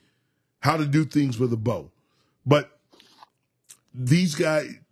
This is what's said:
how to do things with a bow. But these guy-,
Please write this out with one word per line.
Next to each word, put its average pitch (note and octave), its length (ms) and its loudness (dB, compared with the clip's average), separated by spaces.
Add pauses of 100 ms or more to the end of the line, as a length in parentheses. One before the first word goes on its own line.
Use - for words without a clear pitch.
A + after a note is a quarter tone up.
(600)
how D3+ 180 2
to D3+ 80 0
do D3 180 2
things C#3 360 -2
with B2 120 0
a A2+ 60 -2
bow. G#2+ 340 -6 (540)
But G3 340 2 (1120)
these C#3+ 420 0
guy-, D#3 440 -2 (120)